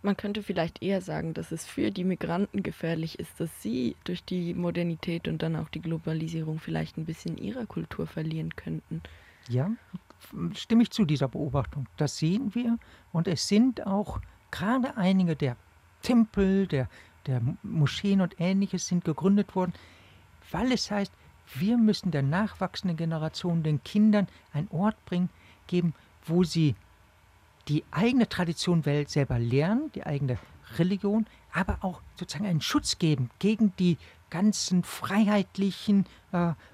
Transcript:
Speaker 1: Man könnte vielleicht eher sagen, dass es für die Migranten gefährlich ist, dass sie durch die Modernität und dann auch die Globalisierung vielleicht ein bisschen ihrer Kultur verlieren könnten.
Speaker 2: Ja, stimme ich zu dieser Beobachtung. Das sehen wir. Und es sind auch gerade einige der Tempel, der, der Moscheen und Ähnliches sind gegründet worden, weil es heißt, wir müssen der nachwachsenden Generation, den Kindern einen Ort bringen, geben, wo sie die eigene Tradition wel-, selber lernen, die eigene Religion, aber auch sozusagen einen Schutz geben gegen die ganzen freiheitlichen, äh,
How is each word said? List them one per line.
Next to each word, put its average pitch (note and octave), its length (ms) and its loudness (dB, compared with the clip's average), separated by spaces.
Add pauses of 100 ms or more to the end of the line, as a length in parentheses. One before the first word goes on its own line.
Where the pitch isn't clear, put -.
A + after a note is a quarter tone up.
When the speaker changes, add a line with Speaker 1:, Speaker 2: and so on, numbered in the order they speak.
Speaker 1:
Man G3+ 160 0
könnte G#3 260 -6
vielleicht F3 400 -4
eher F#3+ 160 0
sagen, D#3+ 340 -6
dass E3 200 -8
es E3 120 -8
für - 240 -2
die F#3+ 140 -4
Migranten F#3 600 -2
gefährlich E3 540 -6
ist, - 220 -12
dass - 220 -8
sie A#3+ 420 -4
durch F3 220 -8
die F3 280 -4
Modernität F3 760 -4
und D#3+ 120 -4
dann E3 140 -2
auch D#3 140 -6
die - 120 -10
Globalisierung D#3+ 800 -4
vielleicht D#3+ 380 -6
ein D#3+ 80 -6
bisschen D#3+ 320 -8
ihrer A3+ 280 -8
Kultur - 420 -8
verlieren D#3+ 500 -6
könnten. D#3+ 440 -8 (460)
Speaker 2:
Ja, B2+ 240 0 (840)
stimme A3+ 300 4
ich - 80 0
zu G#3 140 2
dieser C#3 240 2
Beobachtung. C#3 680 -4
Das - 220 -2
sehen G3 360 0
wir. A#3 240 0 (360)
Und E3+ 160 0
es - 180 -2
sind A3+ 400 4
auch G3 320 -2 (320)
gerade A#3+ 460 -2
einige F#3 400 2
der B2+ 180 -2 (460)
Tempel, G3 680 4
der, C3 220 0 (380)
der B2+ 140 0 (220)
Moscheen G3 560 2
und F3 220 0
Ähnliches F#3+ 460 0
sind F3 180 0
gegründet F#3+ 500 2
worden, F3+ 160 0 (800)
weil A#3+ 220 0
es - 180 -2
heißt, G3+ 220 -2 (420)
wir G3+ 220 2
müssen G#3+ 340 4
der C#3 120 0
nachwachsenden F3 720 -2
Generation, E3 680 -2
den D3+ 220 0
Kindern G#3 420 4 (240)
einen D#3 160 -2
Ort G3+ 380 0
bringen, F3+ 240 0 (360)
geben, F3 280 0 (320)
wo F3 180 4
sie D#3+ 320 4 (920)
die D3 220 0
eigene A#3 360 4
Tradition E3+ 580 0
wel-, D3 220 0
selber C3 320 0
lernen, D#3 560 2
die - 100 -8
eigene C#3 320 -2 (400)
Religion, G3+ 480 0 (280)
aber - 320 0
auch F3+ 160 -6 (160)
sozusagen F3+ 300 -6
einen E3 120 2
Schutz - 400 -2
geben C3+ 300 2 (100)
gegen G#3 400 2
die F3 180 4 (320)
ganzen F#3 540 2
freiheitlichen, G3 1200 2 (280)
äh, F3 180 2 (220)